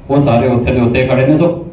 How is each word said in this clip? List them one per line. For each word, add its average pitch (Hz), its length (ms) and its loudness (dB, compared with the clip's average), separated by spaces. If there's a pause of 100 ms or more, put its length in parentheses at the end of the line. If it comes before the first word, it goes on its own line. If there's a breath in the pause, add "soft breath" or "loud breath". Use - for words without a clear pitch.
(100)
ਉਹ 143 100 2
ਸਾਰੇ 131 260 2
ਉੱਥੇ 123 260 0
ਦੇ 123 80 0
ਉੱਤੇ 123 260 0
ਖੜੇ 135 200 0
ਨੇ। 151 100 2
ਸੋ - 360 -2